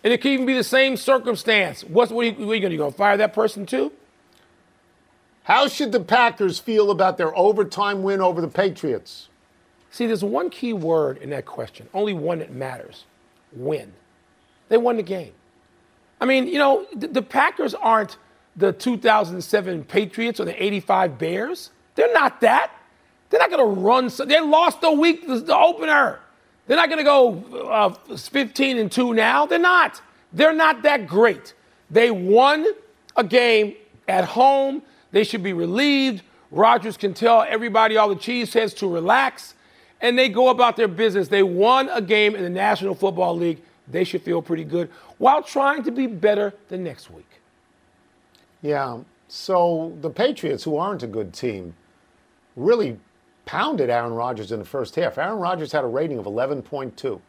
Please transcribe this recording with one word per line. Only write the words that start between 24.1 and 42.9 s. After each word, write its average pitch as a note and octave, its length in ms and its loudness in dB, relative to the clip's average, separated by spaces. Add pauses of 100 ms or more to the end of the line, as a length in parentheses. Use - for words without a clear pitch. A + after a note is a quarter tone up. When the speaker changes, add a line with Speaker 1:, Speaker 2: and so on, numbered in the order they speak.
Speaker 1:
so-, - 140 -8
they D4 140 4
lost D#4+ 420 2
the D#4+ 100 4
week, E4 360 2
the, B3 120 -2
the D#4+ 180 0
opener. D#4 600 2 (480)
They're C#4 100 2
not E4 120 4
gonna D#4 140 -2
go, B3+ 400 4 (240)
uh, - 480 -2
fifteen C4+ 640 -2
and G#3 140 -2
two B3 240 0
now. B3 320 2
They're E4+ 100 -2
not. F4+ 440 2 (300)
They're D4+ 220 4
not D#4 300 2
that C#4 240 2
great. G3+ 460 0 (360)
They A3+ 220 4
won B3 540 4 (500)
a B3 80 2
game A3 520 2 (320)
at F#3+ 180 2
home. C4+ 580 2 (280)
They G#3 120 2
should G#3 200 -4
be G3 100 -4
relieved. A#3+ 680 0 (300)
Rodgers A3 440 2
can G3 180 -4
tell A3+ 340 4
everybody, A3 500 0
all G#3+ 120 4
the G3 60 -2
cheese A#3+ 380 -6
heads, A3 220 0
to G3 120 -6
relax. G#3 680 -2 (440)
And A#3+ 180 0
they C4 120 2
go B3 200 4
about A#3+ 260 2
their A3 120 0
business. F#3 400 0
They G3 160 4
won A3 460 2
a A#3 120 -4
game G#3+ 340 2
in G3 80 -6
the F3 60 -6
National F#3+ 440 -2